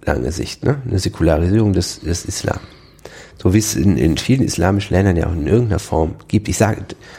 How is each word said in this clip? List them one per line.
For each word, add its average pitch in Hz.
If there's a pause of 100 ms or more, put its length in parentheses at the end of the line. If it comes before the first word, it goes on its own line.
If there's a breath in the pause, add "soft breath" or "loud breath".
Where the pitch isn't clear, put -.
lange -
Sicht, -
ne? 143
Eine 95
Säkularisierung 95
des, -
des 85
Islam. - (840 loud breath)
So 92
wie 101
es -
in, 90
in 71
vielen 131
islamischen 98
Ländern 95
ja 80
auch 82
in 76
irgendeiner 104
Form 80 (120)
gibt. -
Ich 90
sag, 107 (420 loud breath)